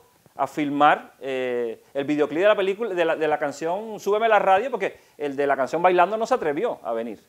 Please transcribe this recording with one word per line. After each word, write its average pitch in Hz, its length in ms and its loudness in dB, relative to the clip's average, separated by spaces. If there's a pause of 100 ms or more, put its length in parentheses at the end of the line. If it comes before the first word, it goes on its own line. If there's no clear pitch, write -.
(360)
a 135 120 -2
filmar, 147 720 2
eh, 123 640 -4 (100)
el 139 120 -4
videoclip 147 360 0
de 202 60 4
la 214 80 6
película, 196 400 -4
de 170 100 2
la, 165 100 0
de 156 120 -2
la 151 100 0
canción 175 640 -6
Súbeme 214 280 0
la 214 120 6
Radio, 190 320 2
porque 196 280 -6 (160)
el 143 200 -6
de 143 100 0
la 139 100 2
canción 131 280 -2
Bailando 185 340 4
no 226 80 -2
se 240 80 0
atrevió 170 480 -2
a 113 100 -6
venir. 117 380 -6